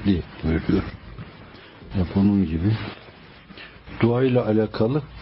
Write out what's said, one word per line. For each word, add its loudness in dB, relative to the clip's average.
li." 2
buyuruyor. 0
Hep 0
onun 4
gibi. 0
Dua 4
ile 4
alakalı 2